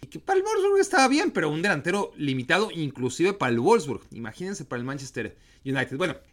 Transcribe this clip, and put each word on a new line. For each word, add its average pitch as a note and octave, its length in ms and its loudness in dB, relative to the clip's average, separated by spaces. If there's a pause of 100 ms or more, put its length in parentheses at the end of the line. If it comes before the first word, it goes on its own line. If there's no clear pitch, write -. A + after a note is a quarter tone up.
y - 60 -18
que - 140 -14
para F#4+ 180 0
el F#4+ 60 2
Wolfsburg G4+ 360 2
estaba E4+ 280 4
bien, D#4+ 240 2
pero D#3+ 180 0
un D#3 100 -2
delantero F3+ 560 0
limitado D3 540 0
inclusive D3 640 0
para C#3 180 0
el A#2 80 2
Wolfsburg. C#3+ 440 2 (100)
Imagínense D3 520 -10
para B2+ 140 -8
el A#2+ 80 -8
Manchester C3 500 -8 (280)
United. C3 320 -4
Bueno, E3 200 -2 (160)